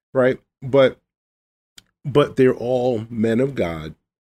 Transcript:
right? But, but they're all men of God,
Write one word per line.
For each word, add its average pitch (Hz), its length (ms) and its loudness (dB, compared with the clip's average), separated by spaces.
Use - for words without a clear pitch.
right? 131 260 0
But, 131 340 2
but 143 320 0
they're 127 200 4
all 123 540 -2
men 113 300 0
of 139 140 -2
God, 82 400 -6